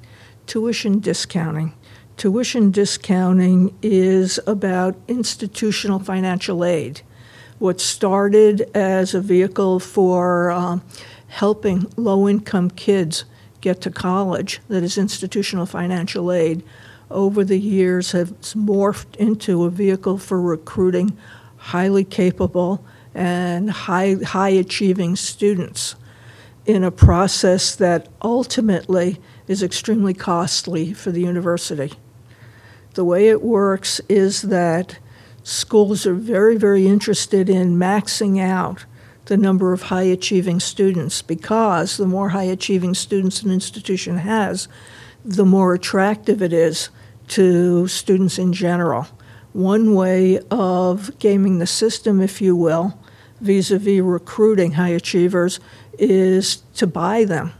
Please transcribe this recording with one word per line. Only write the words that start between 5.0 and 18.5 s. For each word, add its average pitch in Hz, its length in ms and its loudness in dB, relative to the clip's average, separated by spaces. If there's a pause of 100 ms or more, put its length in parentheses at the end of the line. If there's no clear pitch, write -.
institutional 214 920 -4
financial 185 680 -4
aid. 156 380 -2 (560)
What 180 240 -2
started 202 920 2
as 190 400 0
a 185 40 0
vehicle 190 600 2
for, 180 720 0
um, 180 320 -4 (460)
helping 202 680 -2
low-income 202 720 0
kids 185 560 -2 (360)
get 180 200 -2
to 190 80 -8
college, 185 800 -4
that 185 160 -2
is 180 120 -4
institutional 190 680 -4
financial 180 680 -4
aid, 165 300 0 (480)
over 196 340 0
the 190 160 0
years 185 520 0
has 180 200 -2 (220)